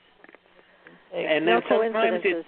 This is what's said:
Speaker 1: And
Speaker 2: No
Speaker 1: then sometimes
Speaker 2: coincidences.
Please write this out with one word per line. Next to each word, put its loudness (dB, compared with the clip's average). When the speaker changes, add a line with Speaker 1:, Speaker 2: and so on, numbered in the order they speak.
Speaker 1:
And -2
Speaker 2:
No 4
Speaker 1:
then -4
sometimes 2
Speaker 2:
coincidences. -2